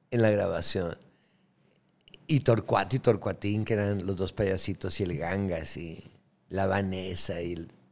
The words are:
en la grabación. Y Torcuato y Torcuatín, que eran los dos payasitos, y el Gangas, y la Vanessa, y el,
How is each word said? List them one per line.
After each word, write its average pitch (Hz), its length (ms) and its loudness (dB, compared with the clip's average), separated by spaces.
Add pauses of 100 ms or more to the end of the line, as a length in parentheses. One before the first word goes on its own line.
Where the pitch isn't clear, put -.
(100)
en 117 120 2
la 110 80 6
grabación. 90 640 0 (1300)
Y 147 140 4
Torcuato 110 560 2
y 131 40 0
Torcuatín, 104 680 2
que 113 80 0
eran 101 320 0
los 98 100 -2
dos 90 160 -2
payasitos, 95 680 -2
y - 40 0
el 87 160 -2
Gangas, 85 580 -2
y 80 260 -10 (460)
la 95 180 -2
Vanessa, 92 760 -2
y 87 100 -4
el, 85 160 -8 (240)